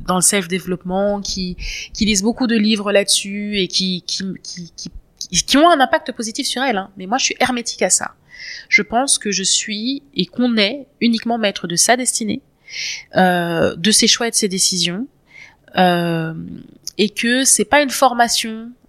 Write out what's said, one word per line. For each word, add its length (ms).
dans 100
le 60
self-développement, 1000
qui, 340
qui 120
lisent 180
beaucoup 220
de 120
livres 340
là-dessus 680
et 120
qui, 360
qui, 200
qui, 320
qui, 160
qui, 160
qui 120
ont 120
un 100
impact 320
positif 340
sur 160
elles, 140
hein. 220
Mais 80
moi, 120
je 60
suis 160
hermétique 440
à 60
ça. 260
Je 120
pense 380
que 120
je 120
suis 580
et 100
qu'on 320
est 300
uniquement 380
maître 300
de 80
sa 200
destinée, 460
euh, 640
de 140
ses 160
choix 200
et 40
de 40
ses 140
décisions, 560
euh, 560
et 120
que 340
c'est 220
pas 160
une 80
formation, 800